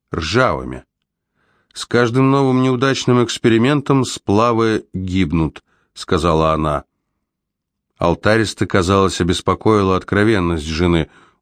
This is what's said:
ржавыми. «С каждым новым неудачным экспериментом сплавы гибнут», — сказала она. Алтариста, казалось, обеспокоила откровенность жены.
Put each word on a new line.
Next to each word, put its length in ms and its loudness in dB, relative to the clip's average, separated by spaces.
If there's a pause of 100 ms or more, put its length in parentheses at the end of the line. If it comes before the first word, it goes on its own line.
(140)
ржавыми. 720 -2 (920)
«С 120 -12
каждым 440 0
новым 320 2
неудачным 640 0
экспериментом 800 2
сплавы 920 0
гибнут», — 680 -2 (280)
сказала 600 0
она. 320 -2 (1120)
Алтариста, 640 0
казалось, 560 0
обеспокоила 760 0
откровенность 680 0
жены. 440 0 (320)